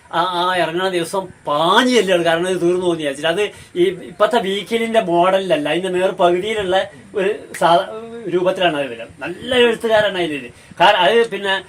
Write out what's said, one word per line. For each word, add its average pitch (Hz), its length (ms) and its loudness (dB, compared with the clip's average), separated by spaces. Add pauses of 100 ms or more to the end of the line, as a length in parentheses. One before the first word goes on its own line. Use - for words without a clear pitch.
(140)
ആ, 165 80 0
ആ 180 360 0
ഇറങ്ങുന്ന 170 320 0
ദിവസം 180 380 -4 (200)
പാഞ്ഞ് 185 460 4
ചെല്ലുകയാണ്, 185 300 2
കാരണം 170 260 0
ഇത് 180 120 -2
തീർന്നു 180 240 0
പോകുന്ന 165 160 -2
വിചാരിച്ചിട്ട്. 147 280 -2
അത് 185 140 0 (320)
ഈ 180 80 2 (180)
ഇപ്പോഴത്തെ 208 380 0
വീക്കിലിൻ്റെ 220 640 -2
മോഡലിലല്ല, 175 680 2
അതിൻ്റെ 180 200 -2
നേർ 185 220 0
പകുതിയിലുള്ള 190 680 0 (380)
ഒരു 196 160 0 (280)
സാ-, 175 280 4 (420)
രൂപത്തിലാണ് 180 480 0
അത് 143 80 -2
വരിക. 117 200 -12 (140)
നല്ല 180 360 -6
എഴുത്തുകാരാണ് 220 640 2
അതിൽ. 151 320 -4 (300)
കാരണം 196 200 4
അത്, 220 300 2
പിന്നെ, 196 260 -2 (140)